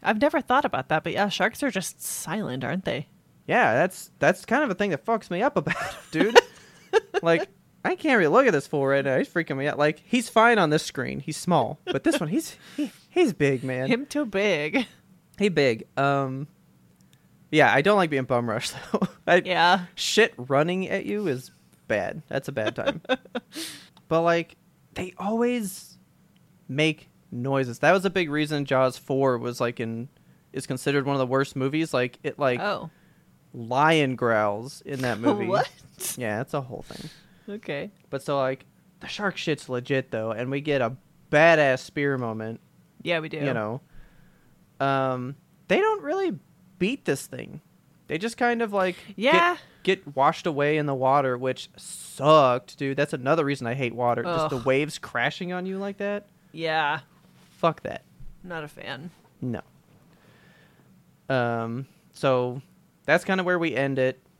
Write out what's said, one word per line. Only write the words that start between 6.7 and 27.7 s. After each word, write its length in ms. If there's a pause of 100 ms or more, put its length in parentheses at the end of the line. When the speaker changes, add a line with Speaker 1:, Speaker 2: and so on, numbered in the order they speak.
Speaker 2:
Like, 260 (360)
I 100
can't 240
really 140
look 140
at 60
this 140
fool 200
right 180
now. 140
He's 100
freaking 300
me 80
out. 120
Like, 280
he's 240
fine 280
on 120
this 120
screen. 380
He's 160
small. 480
But 200
this 140
one, 120
he's, 260 (180)
he, 160 (200)
he's 240
big, 300
man. 240
Speaker 1:
Him 180
too 180
big. 640 (520)
Speaker 2:
He 120
big. 360 (120)
Um, 480 (1040)
yeah, 240
I 80
don't 160
like 100
being 160
bum 240
rushed, 260 (100)
<laughs> 80
though. 160 (180)
I, 180
Speaker 1:
Yeah. 500
Speaker 2:
shit 440
running 500
at 160
you 220
is 240 (360)
bad. 420
That's 200
a 40
bad 240
time. 300
Speaker 1:
<laughs> 1040
Speaker 2:
But, 140
like, 340 (380)
they 240
always 800 (680)
make 420 (200)
noises. 500